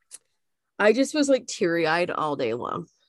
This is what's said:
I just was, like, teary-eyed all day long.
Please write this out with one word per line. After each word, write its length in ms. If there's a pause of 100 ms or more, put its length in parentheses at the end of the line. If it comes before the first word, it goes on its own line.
(800)
I 140
just 220
was, 140
like, 180
teary-eyed 640
all 240
day 200
long. 320 (220)